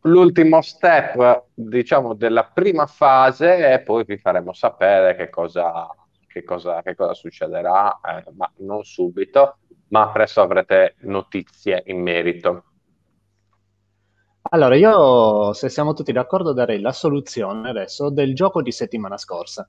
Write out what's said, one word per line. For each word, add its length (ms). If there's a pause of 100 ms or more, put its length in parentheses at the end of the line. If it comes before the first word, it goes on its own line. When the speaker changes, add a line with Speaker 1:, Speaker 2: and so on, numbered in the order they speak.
Speaker 1:
l'ultimo 600
step, 840 (100)
diciamo, 600
della 300
prima 420
fase 840
e 100
poi 220
vi 140
faremo 340
sapere 600
che 160
cosa, 560 (400)
che 160
cosa, 400
che 140
cosa 180
succederà, 880
eh, 240 (120)
ma 220
non 260
subito, 760 (320)
ma 200
presto 300
avrete 640
notizie 840
in 160
merito. 600 (1900)
Speaker 2:
Allora, 260
io, 760
se 160
siamo 260
tutti 180
d'accordo, 400
darei 280
la 120
soluzione 760
adesso 400
del 240
gioco 280
di 80
settimana 460
scorsa. 520